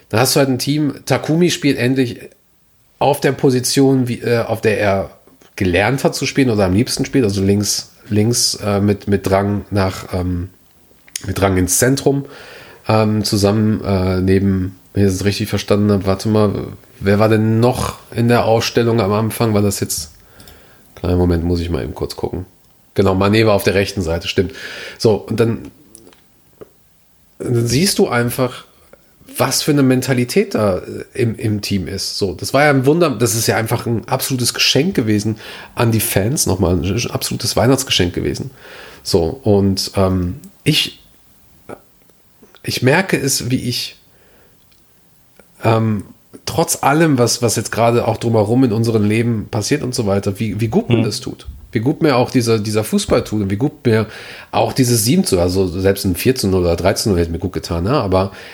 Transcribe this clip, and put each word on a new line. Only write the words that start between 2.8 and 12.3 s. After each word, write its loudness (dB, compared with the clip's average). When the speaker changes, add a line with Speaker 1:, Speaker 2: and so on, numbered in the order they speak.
Speaker 1:
auf 0
der 2
Position, 2
wie, -6
äh, 0
auf -4
der 0
er 0
gelernt 0
hat 0
zu -6
spielen 2
oder 2
am 2
liebsten 0
spielt, 0
also 0
links, 0
links, 0
äh, 0
mit, 0
mit 0
Drang 0
nach, -2
ähm, -4
mit -4
Drang 2
ins 0
Zentrum, 2